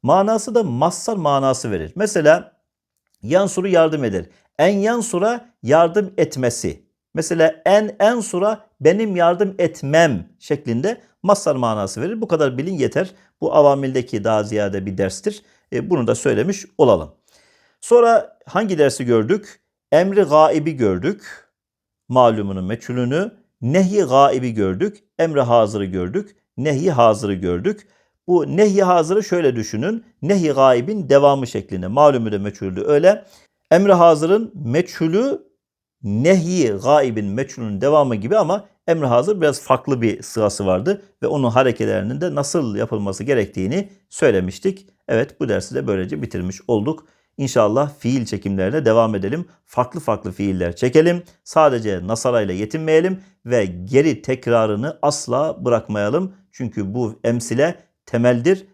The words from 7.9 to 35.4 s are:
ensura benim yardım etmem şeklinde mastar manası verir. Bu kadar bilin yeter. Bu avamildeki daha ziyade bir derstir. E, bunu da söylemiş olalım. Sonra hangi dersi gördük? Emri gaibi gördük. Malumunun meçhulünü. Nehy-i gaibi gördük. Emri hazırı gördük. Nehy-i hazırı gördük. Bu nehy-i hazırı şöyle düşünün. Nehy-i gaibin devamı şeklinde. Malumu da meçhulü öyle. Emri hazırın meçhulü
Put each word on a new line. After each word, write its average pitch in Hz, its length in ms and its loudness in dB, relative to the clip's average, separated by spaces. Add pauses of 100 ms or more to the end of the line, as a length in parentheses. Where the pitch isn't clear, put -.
ensura 214 680 0 (160)
benim 196 340 2
yardım 175 440 0
etmem 156 680 0 (100)
şeklinde 147 600 -4 (220)
mastar 175 320 0
manası 113 460 -2
verir. 214 200 -6
Bu 233 60 -6
kadar 147 300 0
bilin 170 200 -6
yeter. 139 340 -2 (300)
Bu 160 140 -2
avamildeki 135 680 2
daha 107 200 0
ziyade 101 420 -4
bir 98 120 -8
derstir. 101 460 -4 (300)
E, 143 160 -6
bunu 135 180 0
da 117 80 2
söylemiş 139 500 -2 (120)
olalım. 95 340 4 (680)
Sonra 233 640 2
hangi 190 320 -2
dersi 139 280 2
gördük? 120 560 0 (300)
Emri 190 300 2
gaibi 156 500 4
gördük. 123 760 -4 (580)
Malumunun 107 560 2
meçhulünü. 123 680 -4 (300)
Nehy-i 185 420 0
gaibi 127 480 2
gördük. 107 520 -4 (160)
Emri 156 220 0
hazırı 110 440 2
gördük. 92 500 -6 (220)
Nehy-i 147 340 -2
hazırı 110 420 2
gördük. 92 540 -4 (400)
Bu 160 300 0
nehy-i 202 260 2
hazırı 185 400 2
şöyle 160 320 0
düşünün. 143 500 -6 (160)
Nehy-i 170 300 0
gaibin 135 580 2
devamı 139 380 4
şeklinde. 92 400 -8
Malumu 123 440 2
da 101 80 -2
meçhulü 101 440 -6
öyle. 165 420 2 (460)
Emri 190 220 6
hazırın 170 600 4
meçhulü 165 920 -2 (560)